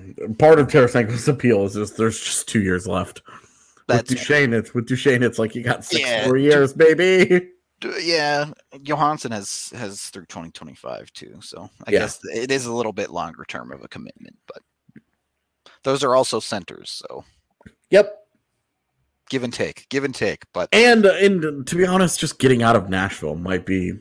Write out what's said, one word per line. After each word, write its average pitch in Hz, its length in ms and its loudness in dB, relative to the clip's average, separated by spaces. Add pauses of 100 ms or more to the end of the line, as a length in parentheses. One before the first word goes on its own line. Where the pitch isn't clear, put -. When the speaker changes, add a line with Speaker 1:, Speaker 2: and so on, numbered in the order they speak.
(380)
Speaker 1:
part 156 200 8
of 139 100 4
Tarasenko's 120 600 2
appeal 117 380 2
is 98 80 -6
just 104 240 -6
there's 110 200 0
just - 300 -6
two 110 140 0
years 92 240 -2
left. 92 340 -6 (680)
Speaker 2:
That's 117 240 0
Speaker 1:
With 123 100 -2
Duchene, 143 340 2
it's, 110 180 -4
with 117 140 -4
Duchene, 127 360 0
it's 117 160 0
like 110 160 -4
you 120 80 -8
got 123 220 -4
six 156 160 -2
Speaker 2:
Yeah, 120 240 -2
Speaker 1:
more 127 120 2
Speaker 2:
Du-, 135 60 0
Speaker 1:
years, 143 300 4
baby. 180 800 4 (300)
Speaker 2:
Du-, - 220 -10
yeah, 147 440 -2 (360)
Johansson 147 500 -2
has, - 440 -10
has 104 280 -10
through 90 200 -16
twenty 82 280 -14
twenty-five 64 600 -16
too, - 300 -20
so - 260 -18 (180)
I - 40 -6
Speaker 1:
Yeah. 104 100 4
Speaker 2:
guess 107 180 -6 (140)
it 117 180 -4
is 135 140 -2
a 120 80 -6
little 113 220 -4
bit 101 160 -8
longer 82 360 -10
term 62 240 -14
of 57 140 -18
a - 40 -18
commitment, - 580 -20
but - 160 -18 (1200)
those 135 200 -2
are 127 140 2
also 123 240 0
centers, - 500 -12
so - 360 -16 (640)
Speaker 1:
Yep. - 360 2 (1000)
Speaker 2:
give 127 160 -4
and 120 80 -6
take, - 380 -8
give 135 140 -2
and 131 100 -4
take, 95 300 -4 (100)
but 87 180 -4
Speaker 1:
And, 226 320 6
and 165 640 2
to 175 100 -4
be 185 80 4
honest, 185 340 2
just - 200 -6
getting 127 240 4
out 117 140 6
of 95 120 0
Nashville 92 480 -4
might 90 300 -4
be 92 340 -2